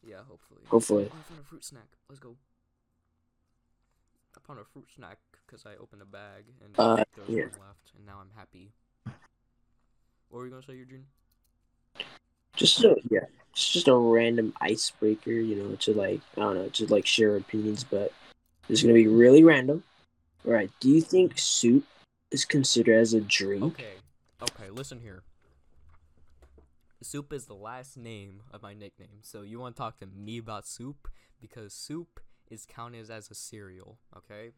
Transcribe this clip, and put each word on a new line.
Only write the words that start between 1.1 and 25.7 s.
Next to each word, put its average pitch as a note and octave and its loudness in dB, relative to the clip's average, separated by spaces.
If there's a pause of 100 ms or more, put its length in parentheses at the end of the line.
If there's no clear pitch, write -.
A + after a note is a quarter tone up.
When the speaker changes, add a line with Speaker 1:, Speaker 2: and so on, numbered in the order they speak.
Speaker 1:
Oh, D#3+ -20
I D#3 -20
found - -20
a C#3+ -20
fruit - -20
snack. A#2 -20 (200)
Let's C#3 -20
go. B2 -20 (2000)
I - -20
found C#3 -20
a G#2+ -20
fruit - -20
snack G#2+ -20 (280)
'cause - -20
I G#2 -20
opened G2+ -20
a G2 -20
bag G2+ -20 (160)
and G#2 -20
Speaker 2:
Uh, A2+ 2 (100)
Speaker 1:
there G#2 -20
was A2 -10
Speaker 2:
yeah. - -6 (120)
Speaker 1:
one - - (120)
left, - -20
and G2+ -20
now G2+ -20
I'm F#2+ -20
happy. G2 -20 (1600)
What A#2+ -20
were B2 -16
you B2+ -20
gonna C3 -20
say, C3 -20
Eugene? C3 -20 (1500)
Speaker 2:
Just - 2
a, F#3+ 6 (140)
yeah, - -2 (260)
it's - -6
just E3+ 0
a C3 6
random A#2 0
icebreaker, G#2+ -6
you A2+ -4
know, G2+ -10
to, - -2
like, G2 -4 (160)
I - -8
don't G#2 -2
know, F#2 -8
to, A2 -6
like, G2+ 0
share G#2+ 2
opinions, G#2+ -6
but G2+ -6 (560)
it's A2 0
gonna A#2 6
be A2+ 8
really A#2+ 8
random. D3 4 (600)
All A2+ -2
right, G#2 0 (100)
do B2+ 0
you D3+ 6
think F3+ 0
soup - 2 (440)
is - -4
considered A#2+ 0
as A2+ 2
a A2 2
drink? G2+ -4
Speaker 1:
Okay, G#2 -20 (480)
okay, A2 -12
listen B2+ -18
here. G#2+ -20 (1800)